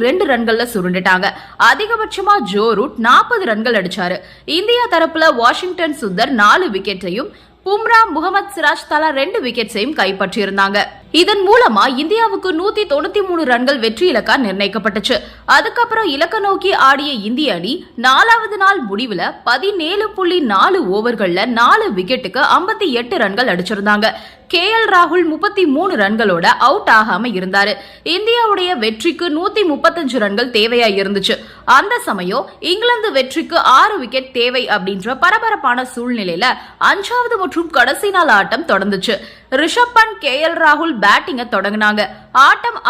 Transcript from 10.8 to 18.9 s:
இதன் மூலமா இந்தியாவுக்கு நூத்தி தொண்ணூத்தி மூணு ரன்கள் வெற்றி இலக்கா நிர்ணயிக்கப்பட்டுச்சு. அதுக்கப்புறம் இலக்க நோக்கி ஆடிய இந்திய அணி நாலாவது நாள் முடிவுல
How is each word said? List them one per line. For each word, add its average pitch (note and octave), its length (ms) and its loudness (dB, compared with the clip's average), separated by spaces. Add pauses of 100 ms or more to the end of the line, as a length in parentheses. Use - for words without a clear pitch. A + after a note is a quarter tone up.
இதன் G4+ 260 0
மூலமா F#4 360 4 (180)
இந்தியாவுக்கு G4 480 -2 (100)
நூத்தி G#4 320 -2
தொண்ணூத்தி G4 360 -2
மூணு E4+ 140 -2 (100)
ரன்கள் B3+ 320 0
வெற்றி A3+ 280 -2
இலக்கா A3 240 0 (100)
நிர்ணயிக்கப்பட்டுச்சு. G3+ 720 -2 (400)
அதுக்கப்புறம் A4 600 0
இலக்க E4+ 200 -2 (120)
நோக்கி F#4+ 240 0 (180)
ஆடிய C#4+ 220 0 (180)
இந்திய B3 300 -2
அணி G3 140 -6 (320)
நாலாவது G#4+ 580 2
நாள் G4 160 4 (100)
முடிவுல G3+ 340 -4 (240)